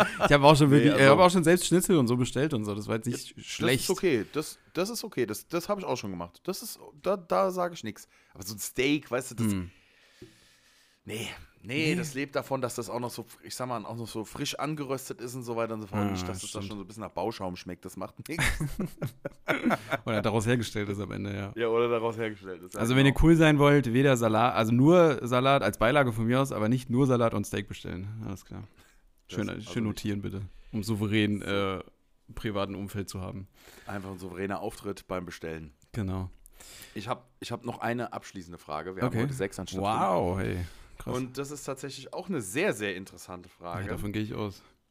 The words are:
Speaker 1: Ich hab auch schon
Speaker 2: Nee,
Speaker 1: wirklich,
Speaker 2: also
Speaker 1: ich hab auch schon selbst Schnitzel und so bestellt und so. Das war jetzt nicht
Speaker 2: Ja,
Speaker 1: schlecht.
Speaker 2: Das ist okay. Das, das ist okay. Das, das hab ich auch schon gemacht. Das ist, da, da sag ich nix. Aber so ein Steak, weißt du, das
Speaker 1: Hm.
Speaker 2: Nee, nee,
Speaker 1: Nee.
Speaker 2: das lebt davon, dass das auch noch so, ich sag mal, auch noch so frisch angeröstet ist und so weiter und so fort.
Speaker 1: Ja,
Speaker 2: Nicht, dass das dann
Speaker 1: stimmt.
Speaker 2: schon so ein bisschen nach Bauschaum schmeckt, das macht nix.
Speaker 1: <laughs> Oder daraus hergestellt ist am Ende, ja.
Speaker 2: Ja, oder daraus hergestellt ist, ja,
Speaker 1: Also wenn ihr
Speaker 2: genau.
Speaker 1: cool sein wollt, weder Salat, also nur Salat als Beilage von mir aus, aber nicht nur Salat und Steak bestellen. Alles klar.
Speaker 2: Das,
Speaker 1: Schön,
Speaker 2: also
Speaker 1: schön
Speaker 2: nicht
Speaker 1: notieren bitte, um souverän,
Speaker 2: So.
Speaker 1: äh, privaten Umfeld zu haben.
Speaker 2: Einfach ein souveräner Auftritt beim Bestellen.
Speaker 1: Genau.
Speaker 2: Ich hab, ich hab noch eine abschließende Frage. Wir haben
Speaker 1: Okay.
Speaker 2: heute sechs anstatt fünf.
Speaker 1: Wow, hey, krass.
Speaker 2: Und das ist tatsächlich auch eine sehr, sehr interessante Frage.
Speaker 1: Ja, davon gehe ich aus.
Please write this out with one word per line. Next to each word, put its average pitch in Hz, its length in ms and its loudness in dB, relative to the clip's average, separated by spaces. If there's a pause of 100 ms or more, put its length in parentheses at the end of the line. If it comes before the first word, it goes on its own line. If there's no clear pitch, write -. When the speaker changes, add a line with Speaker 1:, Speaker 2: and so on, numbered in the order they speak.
(260)
Speaker 1:
Ich - 60 4
hab 143 100 8
auch 147 120 12
schon 143 140 8
Speaker 2:
Nee, 135 80 8
Speaker 1:
wirklich, 135 160 8
Speaker 2:
also 120 120 6
Speaker 1:
ich 135 60 12
hab 151 80 10
auch 180 120 10
schon 180 120 4
selbst 175 240 6
Schnitzel 175 300 4
und 131 120 6
so 123 80 4
bestellt 127 360 0
und 107 140 -2
so. 101 80 -2
Das 104 140 -6
war 113 80 0
jetzt 113 100 -8
nicht 123 280 -6
Speaker 2:
Ja, - 80 -18
Speaker 1:
schlecht. - 380 0
Speaker 2:
Das - 40 -4
ist - 60 0
okay. 156 420 0
Das, - 260 -6 (160)
das 190 160 -2
ist 233 120 -8
okay. 160 220 -2
Das, 101 240 -6
das 170 220 -4
hab 208 80 -2
ich 185 60 -8
auch 131 120 -2
schon 104 140 -8
gemacht. 87 340 -10
Das - 180 -6
ist, - 160 -12 (240)
da, 190 140 0
da 185 340 0
sag 175 220 -4
ich 165 120 -14
nix. 107 220 -12 (280)
Aber 90 100 -14
so 107 100 -10
ein 101 40 -12
Steak, - 520 0
weißt 123 200 -4
du, 120 60 -14
das 113 160 2
Speaker 1:
Hm. 90 180 -4 (1300)
Speaker 2:
Nee, 107 240 -8 (340)
nee, 151 280 -2
Speaker 1:
Nee. 170 60 0
Speaker 2:
das 156 180 -4
lebt 139 220 -6
davon, 135 260 -2
dass 120 140 -4
das 113 120 -6
auch 110 120 -6
noch 120 100 -6
so, 113 160 -10 (160)
ich - 120 -14
sag 127 140 -6
mal, 113 160 -6
auch 113 120 -10
noch 117 120 -8
so 110 160 -8
frisch - 340 -6
angeröstet 139 640 -6
ist 120 140 -8
und 127 80 -8
so 117 140 -6
weiter 113 180 -2
und 107 80 -8
so 104 60 -10
fort. 101 160 -2
Speaker 1:
Ja, 101 60 0
Speaker 2:
Nicht, 92 180 -4
dass 92 120 -6
das 104 120 -10
dann 107 100 -6
Speaker 1:
stimmt. - 60 -6
Speaker 2:
schon 107 100 -10
so 98 60 -10
ein - 20 -14
bisschen 107 160 -14
nach 90 80 -10
Bauschaum 92 460 -4
schmeckt, - 280 -12
das 92 120 -14
macht - 320 -12
nix. 160 160 -4
Speaker 1:
<laughs> - 1600 -4
Oder 107 180 0
daraus 107 240 0
hergestellt 110 420 0
ist 101 120 -4
am 101 120 -6
Ende, 101 220 -6
ja. 101 220 -8
Speaker 2:
Ja, 113 120 0
oder 117 200 4
daraus 113 280 0
hergestellt 95 460 -8
ist, 90 120 -16
ja, 104 60 -6
Speaker 1:
Also 117 160 2
wenn 135 100 8
ihr 139 60 6
Speaker 2:
genau. - 140 4
Speaker 1:
cool 165 100 10
sein 156 220 6
wollt, 143 340 6
weder 135 240 6
Salat, 113 380 2
also 110 180 2
nur 147 540 6
Salat 131 360 4
als - 160 0
Beilage 123 340 4
von 113 140 -2
mir 123 140 4
aus, 139 120 0
aber 107 160 0
nicht 127 220 0
nur 127 160 4
Salat 117 280 4
und 101 120 -2
Steak 104 220 -6
bestellen. 90 400 -10 (180)
Alles 95 180 -12
klar. 95 180 -14 (680)
Speaker 2:
Das, 90 80 -14
Speaker 1:
Schön, 101 120 -2
Speaker 2:
also 90 120 -10 (120)
Speaker 1:
schön 117 120 -4
Speaker 2:
nicht 110 60 0
Speaker 1:
notieren 101 320 -4
bitte, 98 200 -8 (300)
um 107 100 -4
souverän, 104 580 0
Speaker 2:
So. - 60 -10
Speaker 1:
äh, 98 360 -2 (520)
privaten 98 400 -4
Umfeld 98 340 -8
zu 95 120 -10
haben. 92 280 -10 (380)
Speaker 2:
Einfach 98 240 -10
ein 95 80 -10
souveräner 92 420 -6
Auftritt 101 460 -10
beim 90 200 -6
Bestellen. 80 460 -10 (200)
Speaker 1:
Genau. 92 380 -4 (640)
Speaker 2:
Ich 107 140 -10
hab, - 200 -8 (120)
ich - 120 -10
hab 110 120 -10
noch 117 160 -8
eine 117 320 -4
abschließende 87 460 -14
Frage. 80 380 -8
Wir 87 60 -6
haben - 100 0
Speaker 1:
Okay. 113 100 -2
Speaker 2:
heute 135 120 -4
sechs 101 240 -6
anstatt 95 240 -8
fünf. 98 40 -2
Speaker 1:
Wow, 113 520 0
hey, 101 200 -4 (400)
krass. - 180 -6
Speaker 2:
Und 127 220 -8
das 139 120 -8
ist 147 140 -12
tatsächlich 135 500 -10
auch 180 140 -10
eine 170 120 -2
sehr, 131 320 -2
sehr 101 240 -4
interessante 90 520 -14
Frage. 87 380 -10
Speaker 1:
Ja, - 60 -6
davon 101 200 -6
gehe 107 100 -2
ich 107 120 -8
aus. 104 280 -8 (280)